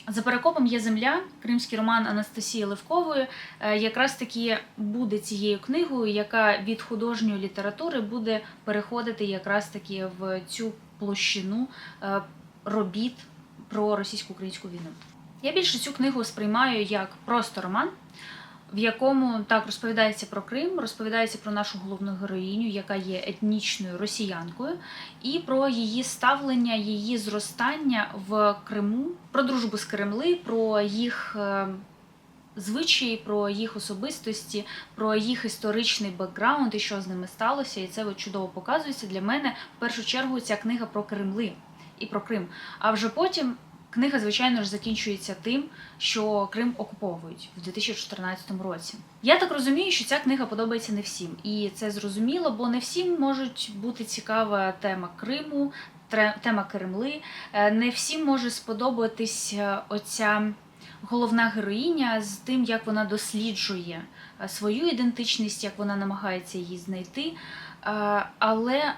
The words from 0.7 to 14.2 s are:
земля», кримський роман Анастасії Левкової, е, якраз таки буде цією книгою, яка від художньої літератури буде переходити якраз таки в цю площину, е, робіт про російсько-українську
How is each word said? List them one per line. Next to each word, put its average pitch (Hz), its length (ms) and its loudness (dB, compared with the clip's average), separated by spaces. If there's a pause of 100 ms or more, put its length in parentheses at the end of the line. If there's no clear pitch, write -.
земля», 226 400 2 (220)
кримський 240 360 2
роман 220 280 4
Анастасії 208 580 -2
Левкової, 277 640 2 (340)
е, 214 160 2
якраз 226 380 2
таки 233 440 0 (180)
буде 214 420 0
цією 208 400 0
книгою, 262 540 0
яка 208 460 4
від 214 240 -2
художньої 220 560 0
літератури 202 600 -2
буде 220 400 0 (240)
переходити 214 600 -2
якраз 196 420 0
таки 190 400 -6 (120)
в 185 300 -2
цю 226 240 -4 (260)
площину, 202 680 0 (340)
е, 196 180 0 (440)
робіт 208 500 0 (540)
про 208 280 2
російсько-українську 190 720 -6